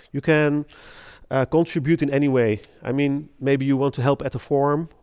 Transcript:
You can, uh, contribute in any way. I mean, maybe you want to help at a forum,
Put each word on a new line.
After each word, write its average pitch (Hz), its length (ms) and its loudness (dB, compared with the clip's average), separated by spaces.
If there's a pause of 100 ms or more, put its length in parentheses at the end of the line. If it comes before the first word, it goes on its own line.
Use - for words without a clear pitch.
(120)
You 139 80 -6
can, 147 440 2 (640)
uh, 135 160 0
contribute 160 560 0
in 139 80 0
any 143 180 2
way. 117 320 2 (220)
I 120 100 -6
mean, 143 380 -2 (100)
maybe 135 240 0
you 139 120 2
want 135 180 -2
to 127 80 -4
help 139 200 0
at 131 120 -6
a 127 40 -6
forum, 147 520 -2 (120)